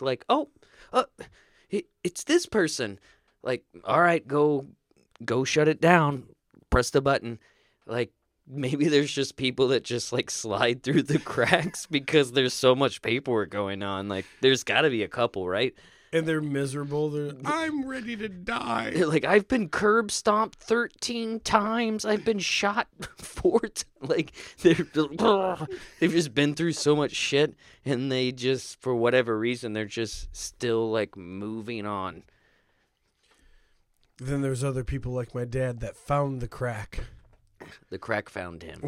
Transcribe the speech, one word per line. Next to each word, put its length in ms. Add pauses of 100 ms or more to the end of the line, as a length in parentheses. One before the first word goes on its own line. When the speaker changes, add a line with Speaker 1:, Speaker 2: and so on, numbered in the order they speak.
Speaker 1:
Like, 260
"Oh, 220 (420)
uh, 120 (680)
it, 160 (180)
it's 200
this 240
person." 520 (440)
Like, 200 (220)
"All 160
right, 260
go, 380 (580)
go 220
shut 220
it 120
down. 440 (480)
Press 180
the 120
button." 360 (480)
Like, 260 (360)
maybe 400
there's 260
just 240
people 320
that 140
just, 280
like, 200
slide 500
through 220
the 160
<laughs> 140
cracks 520
because 460
there's 240
so 200
much 280
paperwork 480
going 320
on. 260
Like, 160 (160)
there's 220
gotta 260
be 140
a 40
couple, 400
right? 280 (360)
Speaker 2:
And 140
they're 160
miserable. 680
They're, 220 (120)
"I'm 420
ready 300
to 100
die." 680
Speaker 1:
They're 100
like, 200
"I've 220
been 220
curb 400
stomped 500
thirteen 800
times. 640
I've 220
been 140
shot 480 (160)
<laughs> 160
four 400
t-," 240 (180)
like, 300 (320)
they're, 100
<laughs> 920 (320)
they've 120
just 220
been 220
through 160
so 240
much 160
shit, 420 (320)
and 260
they 200
just, 500
for 140
whatever 420
reason, 360
they're 120
just 500
still, 540
like, 260
moving 680
on. 380 (1900)
Speaker 2:
Then 240
there's 220
other 200
people 280
like 240
my 100
dad 360
that 140
found 460
the 60
crack. 540 (880)
Speaker 1:
The 80
crack 300
found 340
him. 240